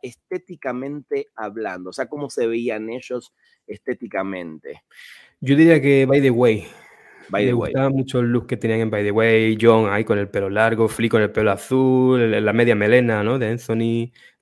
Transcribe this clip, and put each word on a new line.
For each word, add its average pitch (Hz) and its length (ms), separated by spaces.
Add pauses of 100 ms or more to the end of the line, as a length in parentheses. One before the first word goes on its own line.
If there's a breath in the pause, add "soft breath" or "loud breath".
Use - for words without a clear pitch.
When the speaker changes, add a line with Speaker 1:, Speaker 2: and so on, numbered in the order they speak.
Speaker 1:
estéticamente 139 1300
hablando? 101 540
O - 20
sea, 127 160
¿cómo 143 220
se 120 160
veían 113 440
ellos 123 420 (340)
estéticamente? 95 1160 (580 loud breath)
Speaker 2:
Yo 139 160
diría 160 240
que 135 260
By 139 140
the 135 100
Way. 113 360 (640 loud breath)
Speaker 1:
By 101 140
Speaker 2:
Me 101 60
Speaker 1:
the 123 40
Way. 82 180
Speaker 2:
gustaba 135 180
mucho 131 300
el 120 60
look 120 200
que 120 100
tenían 113 240
en 110 100
By 104 140
the 104 60
Way, 113 500
John 110 320
ahí 104 120
con 104 140
el 101 120
pelo 98 180
largo, 110 400
Flea 113 220
con 113 120
el 104 80
pelo 107 220
azul, 127 680
el, 107 240
la 104 100
media 117 200
melena, 110 480
¿no? 123 160
De 113 100
Anthony, 117 600 (320 soft breath)